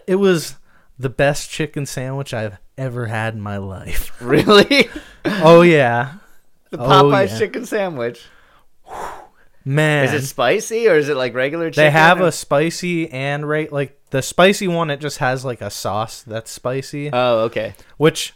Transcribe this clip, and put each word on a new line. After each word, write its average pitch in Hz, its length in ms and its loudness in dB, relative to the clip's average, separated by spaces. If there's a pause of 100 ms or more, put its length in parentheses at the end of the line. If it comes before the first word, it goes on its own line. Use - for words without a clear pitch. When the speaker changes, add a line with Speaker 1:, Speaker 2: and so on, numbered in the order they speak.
Speaker 1:
It 185 80 0
was 190 400 0 (420)
the 127 120 -6
best 143 420 -2
chicken 147 340 -6
sandwich 135 480 -8
I've 110 240 -6 (180)
ever 123 300 -6
had 113 300 -4
in 107 60 -10
my 101 160 -8
life. 95 600 -4
<laughs> - 40 -20
Speaker 2:
Really? 202 680 4 (360)
Speaker 1:
Oh, 170 360 6
yeah. 135 540 2 (560)
Speaker 2:
The 175 80 -10
Speaker 1:
Oh, 120 80 -6
Speaker 2:
Popeyes 190 420 6
Speaker 1:
yeah. 214 80 -8
Speaker 2:
chicken 220 300 -4
sandwich. 147 560 -6 (1400)
Speaker 1:
Man. 147 400 2
Speaker 2:
Is 123 80 0 (100)
it - 20 -8
spicy 214 640 -2
or 180 80 6
is 147 140 2
it, 147 80 -2
like, 127 160 -4
regular 143 360 -4
chicken 151 140 2
Speaker 1:
They 151 80 6
have 165 300 6
Speaker 2:
or 180 60 4
Speaker 1:
a 160 40 0
spicy 160 800 -2
and 143 360 -6
re-, 151 200 -2
like, 143 320 -8 (120)
the 131 100 -2
spicy 196 480 2
one, 170 200 -2
it 143 120 -6
just 147 160 -8
has, 127 260 -4
like, 127 160 -8
a 104 100 -10
sauce 107 540 -6
that's 113 260 -12
spicy. 139 640 -8
Speaker 2:
Oh, 123 340 2
okay. 107 280 -6 (240)
Speaker 1:
Which - 380 0